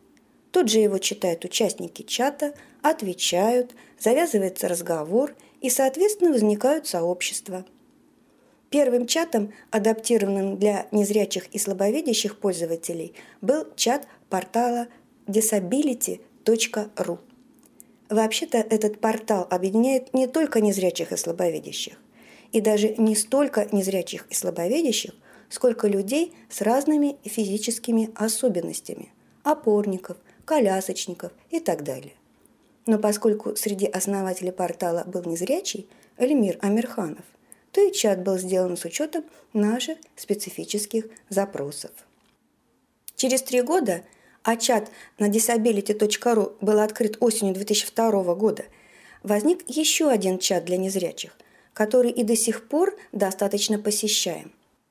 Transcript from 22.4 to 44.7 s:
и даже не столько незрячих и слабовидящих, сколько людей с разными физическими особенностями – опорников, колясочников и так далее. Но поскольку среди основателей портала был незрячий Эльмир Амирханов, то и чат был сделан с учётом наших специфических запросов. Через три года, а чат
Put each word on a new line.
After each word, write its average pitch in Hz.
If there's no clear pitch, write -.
и 226
даже 214
не 220
столько 254
незрячих 190
и -
слабовидящих, 190
сколько 240
людей 208
с -
разными 285
физическими 220
особенностями – 190
опорников, 208
колясочников 190
и 330
так 160
далее. 131
Но 220
поскольку 208
среди 202
основателей 185
портала 175
был 180
незрячий 190
Эльмир 247
Амирханов, 202
то -
и 403
чат 185
был 190
сделан 185
с -
учётом 311
наших 233
специфических 208
запросов. 190
Через 262
три 254
года, 240
а 233
чат 226